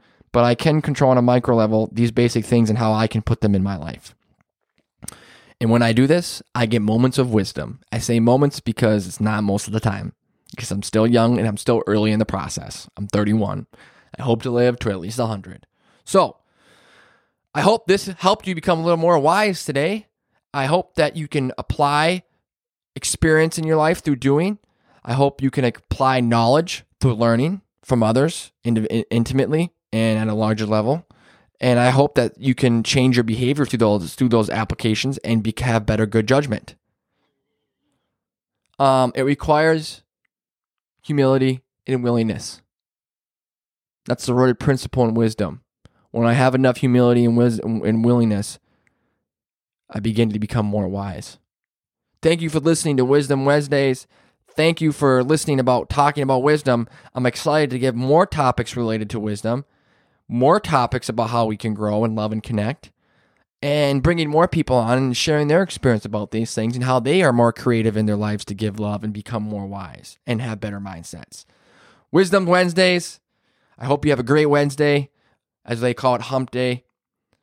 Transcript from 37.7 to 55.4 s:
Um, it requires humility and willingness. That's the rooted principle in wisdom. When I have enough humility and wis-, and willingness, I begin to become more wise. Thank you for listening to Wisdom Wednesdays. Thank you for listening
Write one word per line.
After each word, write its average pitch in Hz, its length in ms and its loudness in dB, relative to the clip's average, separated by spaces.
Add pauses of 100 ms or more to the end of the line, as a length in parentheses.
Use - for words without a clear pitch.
Um, 135 380 4
it 135 60 0
requires 151 800 0 (1000)
humility 131 600 2 (220)
and 131 200 -4
willingness. 117 580 -2 (1400)
That's 123 180 -4
the 123 100 0
rooted 127 260 4
principle 131 420 0
in 113 120 0
wisdom. 107 480 -2 (500)
When 117 160 0
I 117 60 2
have 131 200 2
enough 131 220 2
humility 123 480 4
and 117 120 2
wis-, 120 220 2
and 113 460 -2
willingness, 117 560 0 (1300)
I - 80 -8
begin 110 320 0
to 104 80 -4
become 107 260 -2
more 104 220 -2
wise. 98 520 -10 (840)
Thank 165 180 2
you 165 100 -4
for 156 100 -2
listening 156 380 0
to 127 60 4
Wisdom 135 400 0
Wednesdays. 139 600 0 (480)
Thank 160 260 0
you 156 120 0
for 131 320 2
listening 147 340 0